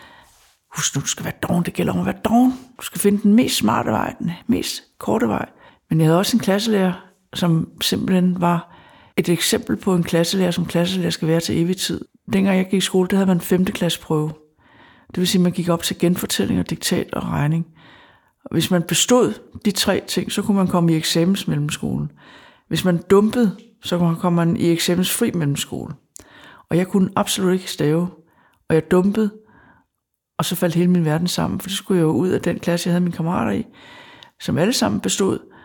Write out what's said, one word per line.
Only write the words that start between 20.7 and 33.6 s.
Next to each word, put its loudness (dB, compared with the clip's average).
i 2
eksamensmellemskolen. -2
Hvis -4
man 2
dumpede, 4
så -4
kom-, 2
kom 0
man 2
i 2
eksamensfri 0
mellemskole. -4
Og 0
jeg 0
kunne 2
absolut 0
ikke -4
stave, 0
og 0
jeg 2
dumpede, 2
og 0
så -4
faldt 0
hele 4
min 4
verden 0
sammen, -4
for -10
så -6
skulle -2
jeg 4
jo 2
ud 0
af 0
den -2
klasse, -2
jeg 2
havde 2
mine -4
kammerater -2
i, -4